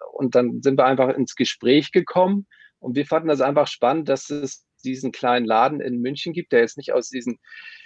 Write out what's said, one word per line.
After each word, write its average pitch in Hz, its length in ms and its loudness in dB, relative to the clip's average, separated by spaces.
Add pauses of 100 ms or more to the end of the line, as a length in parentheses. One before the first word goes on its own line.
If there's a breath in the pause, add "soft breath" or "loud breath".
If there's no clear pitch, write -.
(120)
und 131 240 -2
dann 120 260 2
sind 135 160 2
wir 131 60 6
einfach 131 240 4
ins 131 260 -2
Gespräch 131 560 0
gekommen. 190 560 0 (320 soft breath)
Und 127 160 -8
wir 147 120 -2
fanden 165 220 -2
das 143 120 0
einfach 139 260 2
spannend, 147 420 2
dass 135 220 -2
es 143 340 -8 (200)
diesen 131 280 -6
kleinen 120 340 0
Laden 123 340 2
in 120 220 -4
München 143 320 -6
gibt, - 180 -6
der 120 80 6
jetzt 117 160 0
nicht - 160 -8
aus 123 160 -2
diesen 120 300 -8 (480 loud breath)